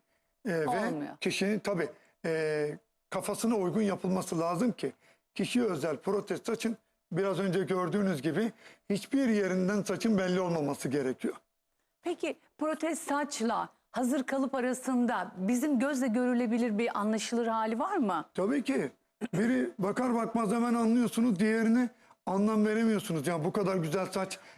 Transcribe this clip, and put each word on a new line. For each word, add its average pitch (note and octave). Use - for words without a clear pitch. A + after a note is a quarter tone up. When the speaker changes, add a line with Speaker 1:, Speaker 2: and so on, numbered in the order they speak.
Speaker 1:
e, G#3+
ve D#3+
Speaker 2:
Olmuyor. A3
Speaker 1:
kişinin G3
tabii, E3+
e, D#3
kafasına G#3
uygun F3+
yapılması F#3
lazım F3
ki C3+
kişiye A#3
özel D#3+
protez G3
saçın A3+
biraz F#3
önce F#3+
gördüğünüz F#3
gibi E3+
hiçbir B3
yerinden F#3+
saçın G#3+
belli F#3
olmaması D#3+
gerekiyor. C3
Speaker 2:
Peki E4
protez D#4
saçla A3+
hazır B3+
kalıp C4+
arasında B3
bizim A#3+
gözle C4+
görülebilir A#3+
bir A#3
anlaşılır A3
hali A3
var F#4
mı? F#3+
Speaker 1:
Tabii A#3
ki. A3
Biri B3
bakar A#3
bakmaz A3+
hemen A#3
anlıyorsunuz, A3+
diğerini A3+
anlam G#3
veremiyorsunuz. G#3+
Ya E3
bu F#3
kadar F#3+
güzel F3
saç F#3+